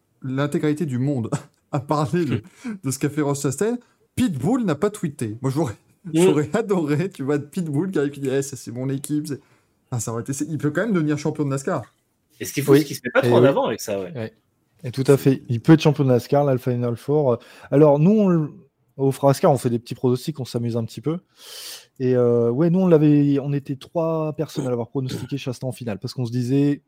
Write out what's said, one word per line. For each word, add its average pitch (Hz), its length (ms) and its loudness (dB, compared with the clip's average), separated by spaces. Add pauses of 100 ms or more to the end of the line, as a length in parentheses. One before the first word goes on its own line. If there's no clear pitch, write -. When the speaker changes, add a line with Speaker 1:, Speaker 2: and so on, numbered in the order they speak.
(220)
Speaker 1:
l'intégralité 147 640 -2
du 127 120 -4
monde 131 300 -2 (220)
<laughs> - 220 -20
a 147 80 -2
parlé 151 440 0
de, 117 120 -2 (280)
Speaker 2:
Hmm. 226 100 -8 (100)
Speaker 1:
de 135 80 -4
ce - 80 -10
qu'a 147 100 0
fait 147 120 -4
Ross 143 200 -2
Chastain. 202 360 -2 (360)
Pitbull 214 500 0
n'a 156 120 0
pas 208 140 -2
tweeté. 120 520 -8
Moi, 135 100 -2
j'aurais, 135 220 -2 (300)
Speaker 2:
Hmm. 175 100 -14
Speaker 1:
j'aurais 151 400 4
adoré, 185 560 -2
tu 135 140 -10
vois, 147 160 -2
Pitbull 160 500 -4
qui 165 80 -2
arrive, 139 140 -2
qui 139 80 -16
dit, 139 100 -4
Eh, 139 120 0
ça, 139 140 -12
c'est - 140 -14
mon 127 180 -8
équipe, 147 380 -4
c'est, 143 140 -8 (500)
enfin, 120 80 -4
ça 113 140 -6
aurait 117 100 -6
été, 135 100 -6
c'est, 147 160 -6
il 156 100 -6
peut 143 120 -2
quand 165 120 0
même 226 100 -4
devenir 151 260 0
champion 156 240 -4
de 139 60 -2
nascar. 139 340 -4 (580)
Speaker 2:
Et 104 40 -10
ce - 80 -10
qu'il 139 120 -4
faut, 139 80 4
Speaker 3:
Oui. 139 60 10
Speaker 2:
c'est 156 60 2
qu'il 139 120 -8
se - 80 -16
met 123 80 -8
pas - 120 2
Speaker 3:
Et 123 40 2
Speaker 2:
trop 120 100 6
en 123 40 8
Speaker 3:
oui. 127 60 8
Speaker 2:
avant 247 180 2
avec 110 140 -4
ça, 98 200 -4
ouais. 90 140 -8
Speaker 3:
Ouais. 110 180 -8 (500)
Et 123 80 -8
tout 131 160 -4
à 139 100 6
fait. 135 320 0
Il 117 120 -2
peut 160 140 6
être 156 60 8
champion 151 220 2
de 131 60 2
nascar, 127 360 2
là, 143 80 2
le 127 60 2
Final 120 380 -2
Four. 143 420 0 (320)
Alors, 147 300 6
nous, 175 100 6
on 214 180 4
le, 160 220 2 (460)
au 135 160 0
Frascar, 139 400 4
on 131 60 2
fait 127 120 -2
des 117 80 0
petits - 160 -12
pronostics, 127 460 -2
on 127 40 -8
s'amuse 117 320 -4
un 117 80 -2
petit 113 160 -12
peu. 160 180 -4 (840)
Et, 127 160 2
euh, 120 340 4
ouais, 147 180 2
nous, 180 120 2
on 185 80 2
l'avait, 147 500 4
on 143 140 -4
était 139 240 -6
trois 160 560 -4
personnes 143 340 -6
à 123 40 -2
l'avoir 117 180 -4
pronostiqué 131 500 -8
Chastain 131 300 -8
en 120 40 -4
finale, 110 280 -10
parce - 140 -10
qu'on 127 120 -4
se 113 60 -8
disait 139 560 0